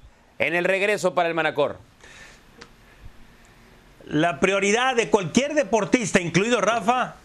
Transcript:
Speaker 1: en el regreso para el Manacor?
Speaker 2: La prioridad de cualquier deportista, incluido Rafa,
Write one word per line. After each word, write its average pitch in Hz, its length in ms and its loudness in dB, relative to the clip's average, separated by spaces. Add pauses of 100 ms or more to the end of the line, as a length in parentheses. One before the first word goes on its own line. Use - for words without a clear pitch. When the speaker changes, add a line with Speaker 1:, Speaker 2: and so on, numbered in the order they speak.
(380)
Speaker 1:
en 151 160 0
el 175 100 2
regreso 190 480 0
para 175 160 0
el 165 60 -4
Manacor? 147 440 -2 (2250)
Speaker 2:
La 165 320 0
prioridad 202 580 0
de 220 120 0
cualquier 233 460 0
deportista, 214 640 0
incluido 196 400 0
Rafa, 220 540 0 (100)